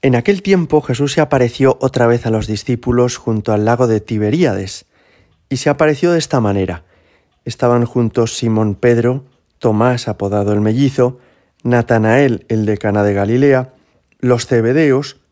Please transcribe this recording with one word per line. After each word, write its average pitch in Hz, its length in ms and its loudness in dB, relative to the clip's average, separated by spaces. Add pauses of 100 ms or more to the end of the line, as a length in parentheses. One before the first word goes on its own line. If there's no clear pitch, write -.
En 127 140 2
aquel 190 260 0
tiempo 170 380 2
Jesús 135 320 -2
se - 80 0
apareció 135 600 2
otra 127 280 0
vez 120 180 0
a 117 40 -2
los 107 180 -2
discípulos 120 680 -2
junto 110 340 -4
al 107 120 0
lago 120 220 2
de 110 140 0
Tiberíades, 104 880 -4 (640)
y 131 100 -6
se - 120 0
apareció 156 400 0
de 170 80 2
esta 147 220 -2
manera. 98 420 -2 (640)
Estaban 120 400 0
juntos 117 520 -2
Simón 110 380 -2
Pedro, 120 520 0 (340)
Tomás 120 480 0
apodado 101 460 -2
el 104 60 0
Mellizo, 127 600 0 (420)
Natanael 117 840 0
el 110 180 -2
de 104 120 -2
Cana 104 260 0
de 101 100 0
Galilea, 127 600 0 (440)
los 123 300 0
Zebedeos 131 720 0 (100)